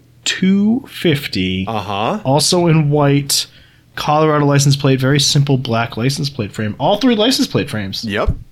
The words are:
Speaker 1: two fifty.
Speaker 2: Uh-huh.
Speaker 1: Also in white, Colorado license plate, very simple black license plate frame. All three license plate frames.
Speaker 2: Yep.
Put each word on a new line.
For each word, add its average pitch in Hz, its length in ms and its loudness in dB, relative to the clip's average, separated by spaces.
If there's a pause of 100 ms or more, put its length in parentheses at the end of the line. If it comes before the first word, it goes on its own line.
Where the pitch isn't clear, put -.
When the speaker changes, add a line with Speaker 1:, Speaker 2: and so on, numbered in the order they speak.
(240)
Speaker 1:
two 202 640 0
fifty. 95 800 -2
Speaker 2:
Uh-huh. 107 560 -4
Speaker 1:
Also 170 440 2
in 156 220 4
white, 143 580 0 (480)
Colorado 151 500 2
license 143 320 4
plate, 135 220 2
very 135 200 2
simple 143 380 2
black 117 400 -4
license 139 320 -2
plate 101 240 -8
frame. 107 260 -6
All 151 180 0
three 247 180 2
license 240 320 2
plate - 220 -2
frames. 101 360 -8
Speaker 2:
Yep. 104 260 -2 (200)